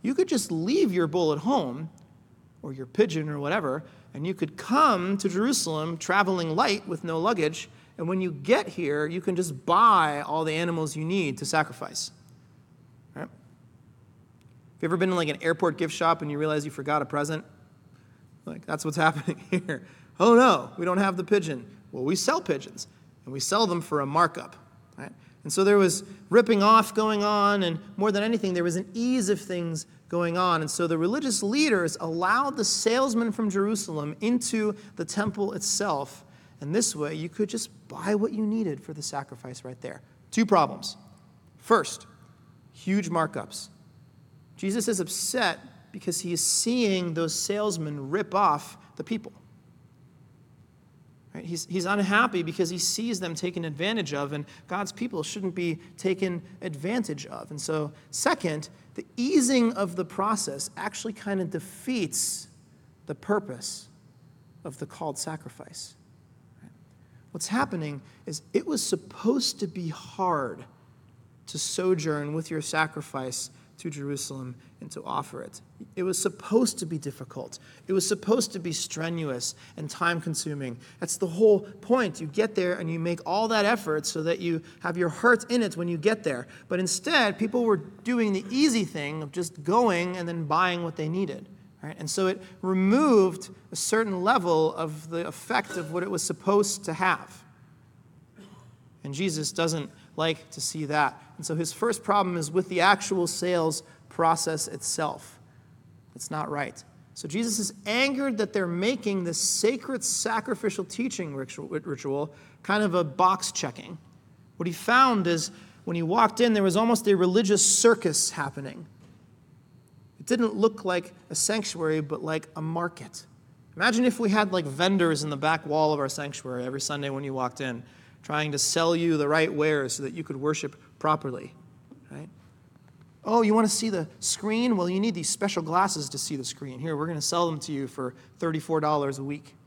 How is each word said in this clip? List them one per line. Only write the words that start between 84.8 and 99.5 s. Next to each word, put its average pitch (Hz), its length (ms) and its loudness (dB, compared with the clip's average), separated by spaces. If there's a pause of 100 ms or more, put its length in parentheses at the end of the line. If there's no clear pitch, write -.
have 175 160 -4
your 175 140 0
heart 233 400 4
in 240 120 4
it 180 140 -2
when 175 120 -4
you 170 100 -2
get 214 260 2
there. 127 220 -2 (220)
But 180 120 -2
instead, 208 580 2
people 226 260 0
were 214 120 4
doing 226 560 -2
the 196 160 -2
easy 240 360 4
thing 151 380 -6
of 143 80 -8
just 165 320 -6
going 180 540 4
and 170 100 -4
then 170 180 -4
buying 175 380 2
what 165 140 -6
they 156 140 -4
needed. 180 360 -4 (360)
Right? 156 160 -10
And 160 100 -10
so 190 200 0
it 190 120 -2 (220)
removed 190 880 4 (220)
a - 40 -10
certain 208 480 0
level 175 500 4
of 156 360 -8
the 165 180 -4
effect - 480 -4
of 160 160 -8
what 175 100 -2
it 196 80 -6
was 175 120 -4
supposed 202 640 0
to 160 80 -4
have. 175 500 -2 (1600)
And 143 80 -8
Jesus 156 400 -2